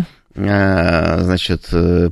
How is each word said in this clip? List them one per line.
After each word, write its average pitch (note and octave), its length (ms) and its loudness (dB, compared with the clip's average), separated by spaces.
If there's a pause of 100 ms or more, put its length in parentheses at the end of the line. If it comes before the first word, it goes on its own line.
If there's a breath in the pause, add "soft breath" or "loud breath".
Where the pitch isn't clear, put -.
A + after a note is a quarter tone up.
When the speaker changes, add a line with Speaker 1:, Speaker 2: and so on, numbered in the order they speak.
(340 soft breath)
Speaker 1:
Мгм. G2 140 -6
Speaker 2:
э, F2 720 0
значит, F2+ 500 -2
э, F2 400 2